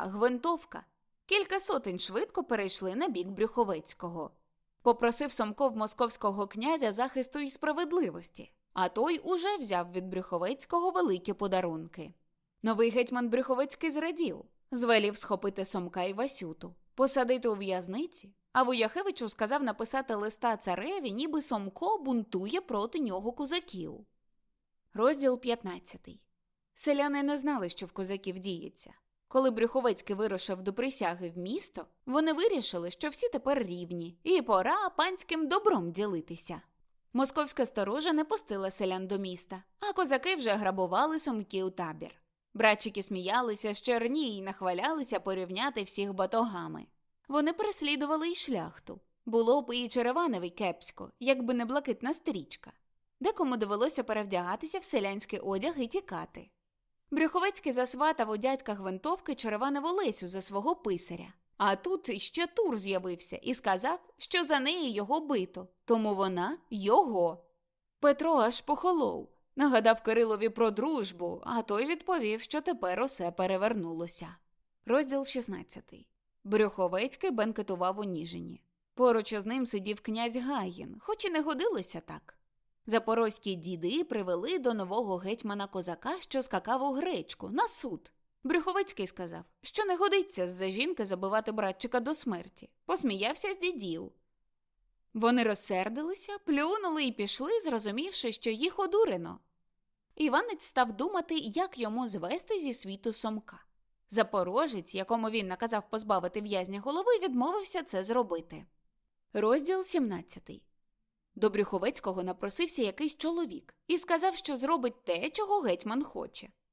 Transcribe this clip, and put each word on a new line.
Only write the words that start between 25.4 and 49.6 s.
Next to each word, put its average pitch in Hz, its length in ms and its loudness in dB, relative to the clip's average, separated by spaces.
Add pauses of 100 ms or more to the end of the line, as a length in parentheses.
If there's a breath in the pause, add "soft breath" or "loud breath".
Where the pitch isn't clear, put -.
п'ятнадцятий. 196 800 -6 (540)
Селяни 285 480 2
не 294 160 2
знали, 262 300 0
що 175 180 -8
в - 60 -18
козаків 190 460 -6
діється. - 560 -8 (340)
Коли - 220 4
Брюховецький 226 640 2
вирушив 196 460 -2
до 190 100 -2
присяги 185 580 -2
в 170 80 -10
місто, 214 480 -6 (200)
вони 311 260 4
вирішили, 277 580 0
що - 180 -4
всі 466 200 0
тепер 277 340 0
рівні, 175 600 -8
і 330 200 4
пора 254 480 4
панським 320 580 0
добром 269 440 4
ділитися. 170 720 -4 (500)
Московська 269 540 2
сторожа 240 460 0
не 302 120 4
пустила 208 460 -2
селян 185 360 -2
до 190 120 0
міста, 185 440 -8 (180)
а 403 120 -2
козаки 359 440 2
вже 240 140 0
грабували 196 680 2
Сомків 202 520 -2
табір. 160 520 -8 (320)
Братчики 214 480 4
сміялися 208 720 -2
з - 80 -8
черні 240 560 0
й 190 40 -8
нахвалялися 196 800 -2
порівняти 190 640 -2
всіх 196 300 -4
батогами. 190 720 -2 (420)
Вони 294 240 2
переслідували 311 760 0
й 349 60 -2
шляхту. 190 640 -6 (260)
Було 233 360 4